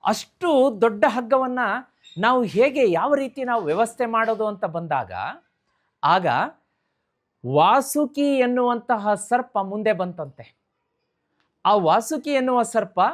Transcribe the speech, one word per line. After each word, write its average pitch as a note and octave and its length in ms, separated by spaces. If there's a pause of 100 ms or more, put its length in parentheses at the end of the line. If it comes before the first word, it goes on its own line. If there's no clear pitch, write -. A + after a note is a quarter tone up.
ಅಷ್ಟು C4 760
ದೊಡ್ಡ A3 280
ಹಗ್ಗವನ್ನ B3+ 500 (600)
ನಾವು B3 240
ಹೇಗೆ, A#3 480
ಯಾವ G#3 240
ರೀತಿ C4+ 300
ನಾವು A#3 200
ವ್ಯವಸ್ಥೆ A3 420
ಮಾಡೋದು A3 400
ಅಂತ G#3 180
ಬಂದಾಗ, D3+ 480 (920)
ಆಗ F3 220 (1200)
ವಾಸುಕಿ C4+ 920
ಎನ್ನುವಂತಹ A#3+ 760
ಸರ್ಪ A#3+ 440
ಮುಂದೆ G3+ 340
ಬಂತಂತೆ. F3 640 (1120)
ಆ G3+ 80
ವಾಸುಕಿ G#3+ 560
ಎನ್ನುವ B3+ 320
ಸರ್ಪ G#3+ 380 (140)